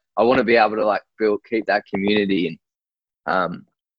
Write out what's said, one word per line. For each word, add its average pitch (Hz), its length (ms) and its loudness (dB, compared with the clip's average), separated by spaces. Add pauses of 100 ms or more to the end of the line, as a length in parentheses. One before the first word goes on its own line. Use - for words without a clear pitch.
(160)
I 104 80 2
wanna 127 180 2
be 117 140 2
able 107 200 2
to, 107 100 -2
like, 101 160 0 (160)
build, 104 300 0
keep 113 180 -4
that 101 200 0
community 98 640 0
and, 76 100 -10 (720)
um, 87 340 -4 (320)